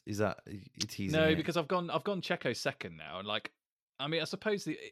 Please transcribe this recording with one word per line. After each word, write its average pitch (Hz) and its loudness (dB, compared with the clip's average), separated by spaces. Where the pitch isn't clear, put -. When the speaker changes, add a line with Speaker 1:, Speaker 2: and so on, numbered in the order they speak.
Speaker 1:
is 104 -4
that, 101 2
you 98 -12
teasing 165 2
Speaker 2:
No, 156 8
Speaker 1:
it? 156 8
Speaker 2:
because 160 0
I've 147 2
gone, 175 2
I've 160 0
gone 196 0
Checo 160 0
second 92 -4
now, 78 -8
and, 98 -6
like, 107 -2
I 135 -2
mean, 160 0
I - -2
suppose 202 -2
the, 156 -4